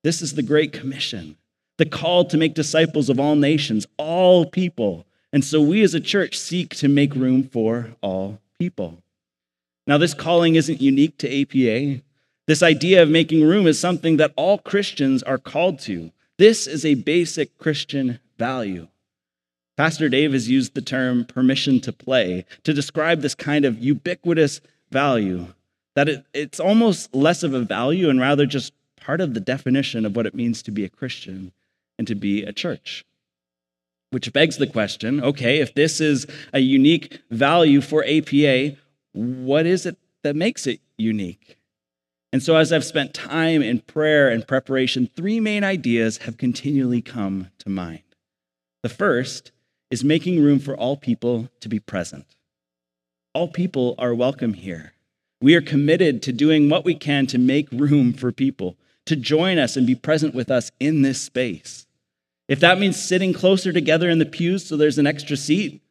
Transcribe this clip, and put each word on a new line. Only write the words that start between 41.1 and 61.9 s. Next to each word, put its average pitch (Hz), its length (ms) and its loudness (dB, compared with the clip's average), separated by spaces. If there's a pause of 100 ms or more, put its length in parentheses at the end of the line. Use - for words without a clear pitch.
And 135 100 0
so 160 140 2
as 160 160 4
I've 143 120 0
spent 139 300 -6
time 160 480 0
in 113 180 -2
prayer 151 480 2
and 113 180 -2
preparation, 131 680 -2
three 208 260 -2
main 208 220 -2
ideas 120 560 0
have - 180 -12
continually 127 680 -2
come 98 560 -6
to - 100 -14
mind. 87 340 -8 (800)
The 120 60 -6
first - 640 -4 (380)
is 123 120 -4
making 156 400 0
room 143 160 4
for 139 180 -6
all 131 200 -2
people 120 520 -4 (120)
to 113 80 -14
be 104 100 -4
present. 85 480 -10 (1080)
All 170 120 -2
people 165 520 -2
are 123 160 -2
welcome 123 400 -2
here. 87 400 -14 (460)
We 143 140 8
are 165 60 6
committed 147 600 0
to 131 100 -6
doing 147 360 2
what 151 160 0
we 170 120 0
can 143 320 -2
to 127 100 -2
make 135 320 0
room 135 420 2
for 123 200 -4
people, 95 440 -4 (300)
to 160 80 0
join 156 440 0
us 135 180 0
and 127 100 2
be 127 80 2
present 151 400 0
with 127 160 -6
us 123 300 -2
in 147 220 0
this 135 180 0
space. - 640 -8 (640)